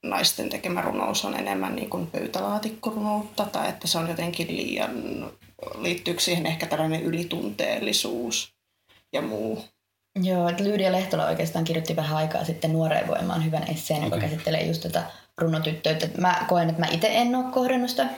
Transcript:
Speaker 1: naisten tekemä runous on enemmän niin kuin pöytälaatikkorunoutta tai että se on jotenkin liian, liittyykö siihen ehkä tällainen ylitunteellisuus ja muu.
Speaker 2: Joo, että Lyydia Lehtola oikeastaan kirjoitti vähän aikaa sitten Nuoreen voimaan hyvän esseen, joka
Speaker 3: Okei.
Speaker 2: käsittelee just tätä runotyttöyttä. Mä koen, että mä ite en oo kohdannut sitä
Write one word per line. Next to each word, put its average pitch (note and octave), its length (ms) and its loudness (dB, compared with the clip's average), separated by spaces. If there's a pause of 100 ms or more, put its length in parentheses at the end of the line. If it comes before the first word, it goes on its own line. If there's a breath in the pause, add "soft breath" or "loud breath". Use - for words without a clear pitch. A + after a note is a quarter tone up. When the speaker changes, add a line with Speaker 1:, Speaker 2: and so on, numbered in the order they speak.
Speaker 1:
naisten - 460 0
tekemä - 320 -2
runous G2 440 0
on - 140 -2
enemmän G2 360 -2
niin - 140 -6
kuin F#2 180 -4
pöytälaatikkorunoutta G#3 1400 -2
tai - 240 -2
että - 180 -6
se - 100 2
on E3 120 -2
jotenkin E3+ 380 -4
liian, - 440 -2 (880)
liittyykö F3 420 -2
siihen E3+ 260 2
ehkä E3 200 -2
tällainen D#3+ 380 0
ylitunteellisuus A#2+ 1500 -2 (600 soft breath)
ja C#3 80 2
muu. A2 440 -4 (580)
Speaker 2:
Joo, F3+ 260 4
että F3+ 140 0
Lyydia G3 280 4
Lehtola F#3 360 2
oikeastaan E3 380 0
kirjoitti E3 300 0
vähän D#3 220 0
aikaa D#3 280 0
sitten D#3+ 280 0
Nuoreen D#3+ 340 2
voimaan E3 380 0
hyvän D#3+ 260 0
esseen, D3+ 320 0
joka E3+ 120 0
Speaker 3:
Okei. E3 140 0
Speaker 2:
käsittelee D#3+ 360 0
just E3 160 0
tätä E3+ 220 0 (340 loud breath)
runotyttöyttä. D#3+ 720 2 (100)
Mä F3+ 300 4
koen, E3+ 220 6
että E3 120 0
mä D#3+ 100 2
ite E3 200 2
en A#3+ 240 4
oo B3+ 80 2
kohdannut B3+ 460 2
sitä B3+ 180 2 (100)